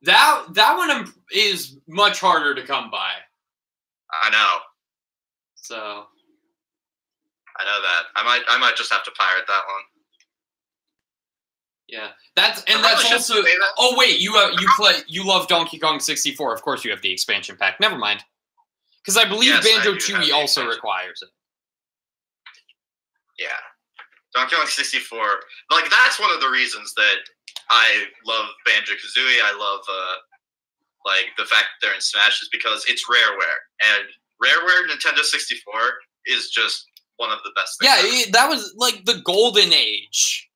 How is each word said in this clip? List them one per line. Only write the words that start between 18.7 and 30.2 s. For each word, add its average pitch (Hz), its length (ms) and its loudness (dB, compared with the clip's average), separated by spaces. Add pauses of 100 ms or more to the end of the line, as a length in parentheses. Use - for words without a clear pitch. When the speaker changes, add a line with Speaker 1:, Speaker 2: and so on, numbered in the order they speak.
Speaker 1:
'Cause 196 140 0
I 220 100 4
believe 220 220 2
Speaker 2:
Yes, 254 80 4
I 220 100 4
do 220 60 6
have 214 100 2 (140)
Speaker 1:
Banjo-Tooie - 280 -2
Speaker 2:
the 143 60 0
Speaker 1:
also 143 300 0
Speaker 2:
expansion. 117 60 -4
Speaker 1:
requires 92 520 -6
it. - 80 -20 (2000)
Speaker 2:
Yeah. - 100 -10 (880)
Donkey 127 220 0
Kong 156 120 0
sixty-four. 127 580 -6 (440)
Like, 160 200 2
that's 233 280 4
one 208 140 0
of - 80 -2
the 135 80 0
reasons 117 460 -4
that 104 220 2 (520)
I 113 380 4 (200)
love 113 200 -2 (180)
Banjo-Kazooie. 113 800 0
I 104 160 2
love, 101 280 -4
uh, 95 280 -6 (920)